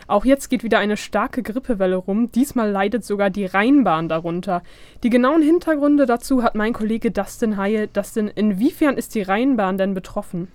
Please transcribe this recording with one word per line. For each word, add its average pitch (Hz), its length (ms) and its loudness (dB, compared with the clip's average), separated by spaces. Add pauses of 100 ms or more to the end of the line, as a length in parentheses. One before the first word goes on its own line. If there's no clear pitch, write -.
Auch 208 180 0
jetzt 269 240 2
geht 240 140 -2
wieder 220 160 2
eine 202 180 0
starke 214 460 -4
Grippewelle 196 520 -2
rum. 196 360 -2
Diesmal 233 400 0
leidet 202 340 -2
sogar 202 240 0
die 202 160 -2
Rheinbahn 196 640 2
darunter. 175 540 -4 (400)
Die 240 60 0
genauen 254 340 4
Hintergründe 294 640 4
dazu 240 360 0
hat 226 120 0
mein 214 180 0
Kollege 220 380 -2
Dustin 202 440 -4
Haie. 202 320 -2
Dustin, 208 400 -4
inwiefern 214 720 0
ist - 180 -8
die 220 60 0
Rheinbahn 196 560 0
denn 190 160 0
betroffen? 185 600 -8